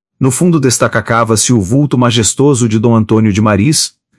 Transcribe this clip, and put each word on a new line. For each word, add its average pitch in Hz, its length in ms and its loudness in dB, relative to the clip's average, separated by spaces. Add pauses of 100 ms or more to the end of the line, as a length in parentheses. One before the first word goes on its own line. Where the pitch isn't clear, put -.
(180)
No 131 140 0
fundo 165 260 0
destacava-se 117 960 0
o 120 80 2
vulto 131 380 -2
majestoso 120 720 0
de 110 100 0
Dom 117 160 0
Antônio 110 380 2
de 104 80 0
Maris, 107 580 0 (200)